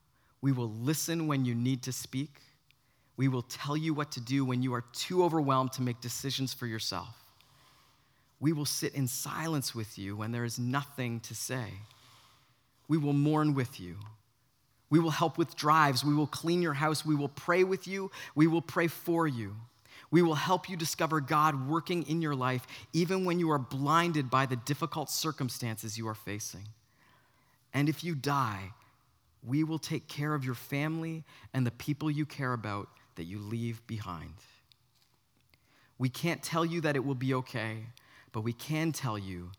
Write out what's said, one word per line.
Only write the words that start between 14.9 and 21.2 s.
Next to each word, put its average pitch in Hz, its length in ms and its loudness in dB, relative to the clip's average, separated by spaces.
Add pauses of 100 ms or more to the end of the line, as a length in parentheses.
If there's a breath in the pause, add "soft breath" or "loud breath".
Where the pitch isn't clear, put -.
We 147 80 8
will 165 120 4
help 160 280 2
with - 180 -2
drives. 147 480 6
We 147 100 4
will 147 120 4
clean 170 340 0
your 165 140 2
house. 156 320 0
We 151 80 4
will 143 140 0
pray 175 360 2
with 190 220 0
you. 190 240 -6 (240 loud breath)
We 156 140 8
will 165 120 4
pray 170 280 0
for 165 380 2
you. 110 300 -4 (540 loud breath)
We 160 120 8
will 165 120 6
help 151 340 2
you 185 80 -6
discover 160 440 0